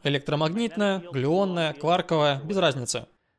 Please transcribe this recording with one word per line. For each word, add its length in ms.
электромагнитное, 960
глюонное, 600
кварковое, 720
без 140
разницы. 500